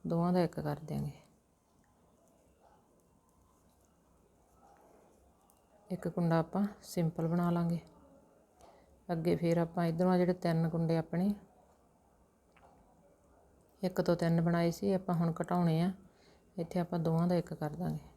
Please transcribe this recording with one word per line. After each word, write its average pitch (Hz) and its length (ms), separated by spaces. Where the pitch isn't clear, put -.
ਦੋਵਾਂ 170 280
ਦਾ 180 80
ਇੱਕ 160 200
ਕਰ 147 160
ਦਿਆਂਗੇ। 147 340
ਇੱਕ 175 180
ਕੁੰਡਾ 165 300
ਆਪਾਂ 190 280
ਸਿੰਪਲ 165 460
ਬਣਾ 175 220
ਲਾਂਗੇ। 170 280
ਅੱਗੇ 170 280
ਫਿਰ 165 220
ਆਪਾਂ 170 280
ਇੱਧਰੋਂ 175 260
ਆ 185 60
ਜਿਹੜੇ 180 140
ਤਿੰਨ 165 360
ਕੁੰਡੇ 165 300
ਆਪਣੇ 180 360
ਇੱਕ 185 180
ਤੋਂ 170 160
ਤਿੰਨ 170 240
ਬਣਾਏ 170 300
ਸੀ, 202 220
ਆਪਾਂ 185 220
ਹੁਣ 170 180
ਘਟਾਉਣੇ 170 400
ਆ। 190 100
ਇੱਥੇ 175 240
ਆਪਾਂ 170 180
ਦੋਵਾਂ 165 280
ਦਾ 180 80
ਇੱਕ 165 200
ਕਰ 151 160
ਦਾਂਗੇ। 156 280